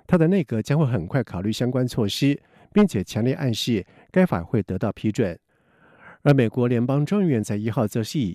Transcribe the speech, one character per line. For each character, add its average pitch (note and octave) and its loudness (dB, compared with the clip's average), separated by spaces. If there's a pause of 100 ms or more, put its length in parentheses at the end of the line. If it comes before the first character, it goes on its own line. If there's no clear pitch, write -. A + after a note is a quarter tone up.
他 - 2
的 D#3+ 4
内 F#3+ 2
阁 A2 -4
将 C#3+ -2
会 D#3+ 2
很 A2+ -2
快 C3 -2
考 F2+ -10
虑 G2+ -2
相 A#2+ -2
关 B2+ -2
措 A#2 -2
施， C#3 -2 (320)
并 G#3 6
且 G2+ -2
强 G#2+ -4
烈 B2+ 0
暗 C3 -2
示 G#2+ -2 (280)
该 F#3 4
法 G#2 0
会 G2+ -2
得 F#2 -4
到 G2+ -2
批 - -4
准。 G2 -2 (840)
而 D3 6
美 C3 4
国 B2 0
联 A#2+ 2
邦 C#3 0
众 G3 0
议 F3 2
院 A#2 2
在 G#2 -4
一 G#2 -4
号 A2+ 0
则 A#2 -2
是 A2 -4
以 G#2+ 0